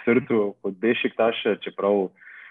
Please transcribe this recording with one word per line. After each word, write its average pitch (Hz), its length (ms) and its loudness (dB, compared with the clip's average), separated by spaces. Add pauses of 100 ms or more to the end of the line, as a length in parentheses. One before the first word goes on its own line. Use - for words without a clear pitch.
srcu 117 580 2
kot 98 140 -6
Bešiktaš, 113 680 0 (220)
čeprav 98 460 0 (400)